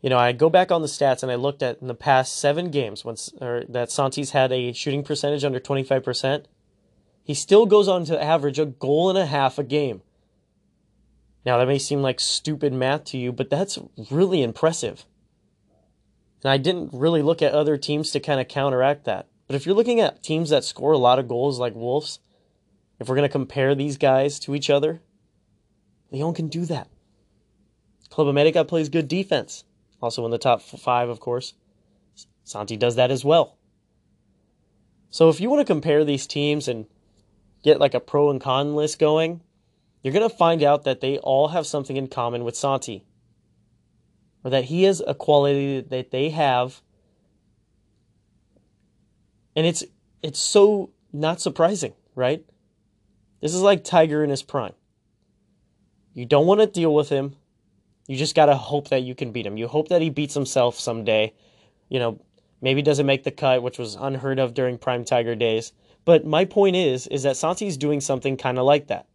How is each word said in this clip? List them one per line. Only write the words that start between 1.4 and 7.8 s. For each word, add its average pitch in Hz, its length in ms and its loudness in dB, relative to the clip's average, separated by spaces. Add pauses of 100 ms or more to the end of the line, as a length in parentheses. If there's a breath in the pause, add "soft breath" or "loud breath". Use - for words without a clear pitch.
at 123 180 -4
in 131 60 -12
the 120 80 -8
past 131 420 0
seven 160 320 -2
games 123 340 -4
when 117 100 -10
S-, - 280 -14
or 120 260 -6
that 120 220 -6
Santi's 135 420 -2
had 131 200 2
a 123 200 -2
shooting 139 320 -6
percentage 143 400 -4
under 131 160 -2
twenty-five 135 440 -2
percent. 135 440 -4 (760)
He 151 100 -8
still 202 320 4
goes 202 220 6